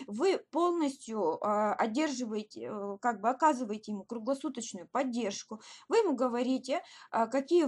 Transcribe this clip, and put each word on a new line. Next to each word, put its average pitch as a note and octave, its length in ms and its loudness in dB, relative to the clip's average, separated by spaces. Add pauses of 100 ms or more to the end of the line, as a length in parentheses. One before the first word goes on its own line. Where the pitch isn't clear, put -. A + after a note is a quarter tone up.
вы C#4+ 320 2 (120)
полностью, C#4 960 0
а, G#3 300 2
одерживаете, A3+ 1000 -2
э, G3+ 280 -6
как A#3 200 -2
бы G#3+ 80 2
оказываете B3 640 0
ему G3 120 -8
круглосуточную A3+ 840 -6
поддержку, A#3 680 -4 (280)
вы A4 100 4
ему F4+ 180 4
говорите, B3+ 680 0 (280)
а, A3+ 160 2
какие C4+ 420 2